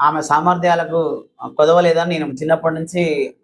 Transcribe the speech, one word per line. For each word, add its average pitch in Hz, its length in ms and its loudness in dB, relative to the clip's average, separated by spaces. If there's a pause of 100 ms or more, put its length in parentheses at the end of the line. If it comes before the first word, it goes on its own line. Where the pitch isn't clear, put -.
ఆమె 151 220 2
సామర్థ్యాలకు 165 1040 0 (200)
కొదవలేదని 165 760 2
నేను 143 140 -6
చిన్నప్పటి 160 420 -2
నుంచి, 160 680 -4